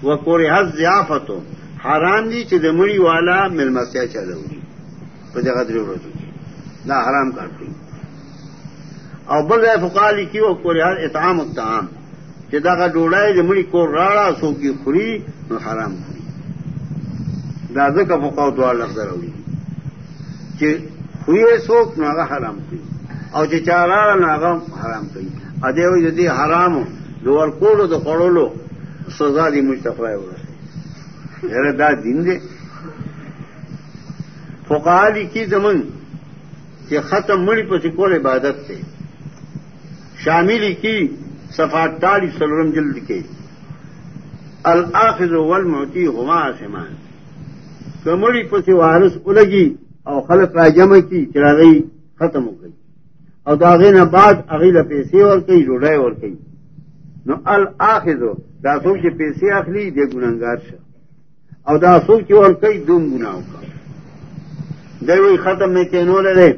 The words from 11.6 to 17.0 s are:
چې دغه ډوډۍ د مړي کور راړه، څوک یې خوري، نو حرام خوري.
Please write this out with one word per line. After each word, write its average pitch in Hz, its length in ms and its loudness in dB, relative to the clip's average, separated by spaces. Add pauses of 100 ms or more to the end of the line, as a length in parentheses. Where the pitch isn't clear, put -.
چې 143 80 -4 (100)
دغه 180 260 2
ډوډۍ 165 420 2
د 180 120 2
مړي 190 240 2
کور 175 180 2
راړه، 185 520 0
څوک 147 180 -2
یې 143 120 -2 (120)
خوري، 180 260 -2 (400)
نو 113 80 -6
حرام 110 360 -8 (100)
خوري. - 200 -16 (1500)